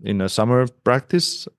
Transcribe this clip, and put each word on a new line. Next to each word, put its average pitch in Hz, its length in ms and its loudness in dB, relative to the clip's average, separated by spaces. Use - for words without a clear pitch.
in 101 200 -2
a 95 80 -2
summer 123 360 2
practice - 640 0